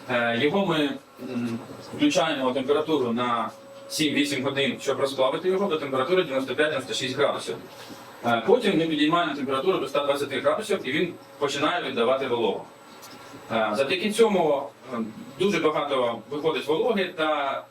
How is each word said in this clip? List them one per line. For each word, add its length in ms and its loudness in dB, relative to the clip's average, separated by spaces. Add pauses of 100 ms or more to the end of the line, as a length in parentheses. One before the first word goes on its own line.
(100)
Е, 280 0
його 280 2
ми, 240 2 (400)
м, 280 -4 (380)
включаємо 560 2
температуру 600 2
на 380 0 (380)
сім-вісім 560 0
годин, 360 0
щоб 200 -2
розплавити 480 0
його 200 2
до 100 0
температури 440 2
дев'яносто 320 -2
п'ять-дев'яносто 400 0
шість 220 -4
градусів. 400 0 (720)
Е, 200 2
потім 320 4
ми 80 2
підіймаємо 480 2
температуру 440 0
до 60 -2
ста 200 -2
двадцяти 360 -2
градусів, 480 0
і 40 -4
він 220 0 (240)
починає 440 0
віддавати 460 0
вологу. 360 0 (880)
Е, 240 2
завдяки 360 0
цьому, 580 4 (220)
е, 40 -4 (420)
дуже 220 2
багато 720 0
виходить 360 -2
вологи, 500 2
та 540 -2